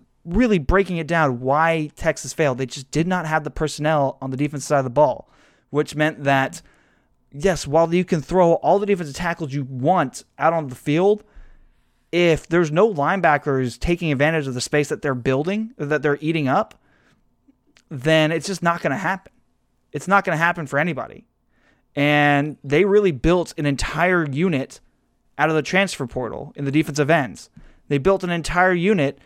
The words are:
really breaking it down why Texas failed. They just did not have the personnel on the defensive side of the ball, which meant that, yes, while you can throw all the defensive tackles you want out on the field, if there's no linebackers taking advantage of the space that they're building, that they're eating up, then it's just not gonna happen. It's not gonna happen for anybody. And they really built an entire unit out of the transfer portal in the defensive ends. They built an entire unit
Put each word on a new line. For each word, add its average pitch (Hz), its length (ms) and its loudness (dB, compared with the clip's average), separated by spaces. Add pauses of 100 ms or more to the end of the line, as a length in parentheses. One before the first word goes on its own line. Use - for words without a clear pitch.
(240)
really 208 360 2
breaking 180 380 2
it 160 100 -6
down 147 340 2
why 151 540 0
Texas 151 380 -4
failed. 135 240 0
They 135 80 -4
just 131 260 -14
did 165 160 0
not 180 180 -4
have 156 180 -2
the 147 80 -10
personnel 151 680 -2
on 135 100 -6
the 131 60 -6
defensive 143 300 -4
side 147 120 2
of 135 60 0
the 127 40 -6
ball, 127 400 0 (400)
which 147 260 -4
meant 151 280 -2
that, 135 380 0 (720)
yes, 156 360 -2
while 165 260 2
you 180 120 2
can 165 160 0
throw 175 340 4
all 170 240 2
the 208 60 -2
defensive 170 300 -2
tackles 170 380 -6
you 143 120 -4
want 135 580 -2 (140)
out 160 160 2
on 160 140 -4
the 123 80 -12
field, 185 480 0 (880)
if 165 360 2
there's 165 240 2
no 196 220 4
linebackers 143 840 0
taking 170 320 -2
advantage 147 360 0
of 131 60 -6
the 123 80 -6
space 147 280 0
that 139 120 -6
they're 139 140 -2
building, 151 640 -2
that 147 240 -2
they're 143 200 0
eating 156 260 -2
up, 165 340 -2 (1080)
then 156 420 2
it's 160 160 -4
just 185 160 -6
not 170 180 -2
gonna 165 160 -2
happen. 190 340 -6 (600)
It's 143 160 -8
not 190 180 4
gonna 165 120 0
happen 170 300 0
for 139 120 -2
anybody. 151 460 -6 (720)
And 147 680 2
they 147 220 2
really 202 260 4
built 165 460 0
an 151 80 -4
entire 156 640 0
unit 143 500 -4 (580)
out 151 120 2
of 160 60 0
the 156 60 2
transfer 185 440 -2
portal - 500 -8
in 143 100 -6
the 139 60 -2
defensive 147 380 0
ends. 143 400 -2 (380)
They 143 100 0
built 185 260 0
an 175 60 -4
entire 175 440 0
unit 170 520 0